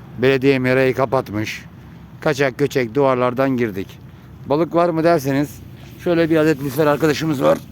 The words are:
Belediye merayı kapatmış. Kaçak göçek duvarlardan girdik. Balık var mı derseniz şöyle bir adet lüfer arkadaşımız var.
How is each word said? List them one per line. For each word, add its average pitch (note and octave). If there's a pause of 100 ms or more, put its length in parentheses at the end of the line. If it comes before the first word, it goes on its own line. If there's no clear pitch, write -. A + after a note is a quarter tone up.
(220)
Belediye C3+
merayı B2+
kapatmış. A2 (560)
Kaçak C#3
göçek B2+
duvarlardan C3
girdik. A2+ (580)
Balık D3+
var E3+
mı D#3+
derseniz C#3+ (440)
şöyle E3
bir D#3+
adet D#3
lüfer C#3+
arkadaşımız D3
var. D#3 (140)